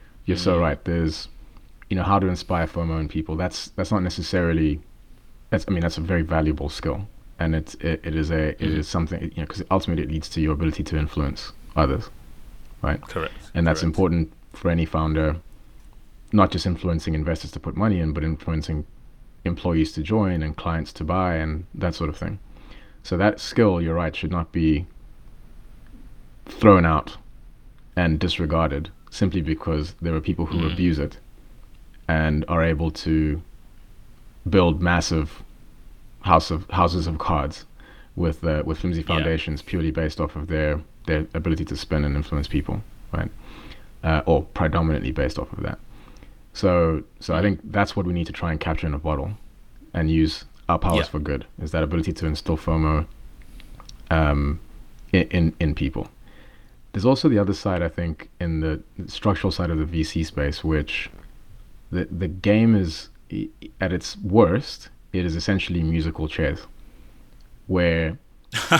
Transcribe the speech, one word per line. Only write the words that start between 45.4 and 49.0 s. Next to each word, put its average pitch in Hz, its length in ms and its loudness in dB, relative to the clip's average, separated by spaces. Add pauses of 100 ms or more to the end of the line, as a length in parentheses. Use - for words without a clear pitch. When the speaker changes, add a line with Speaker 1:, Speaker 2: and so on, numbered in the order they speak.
Speaker 1:
of - 100 -8
that. 67 160 -6 (760)
So, 85 500 4 (160)
so - 140 -4
I 80 60 2
Speaker 2:
Mm. 95 40 2
Speaker 1:
think 98 200 2
that's - 320 0
what 95 100 0
we 87 80 0
need 85 140 0
to 80 60 -10
try 82 180 -2
and 78 80 -2
capture 80 260 -2
in 76 80 0
a 71 60 -2
bottle 78 380 -2 (560)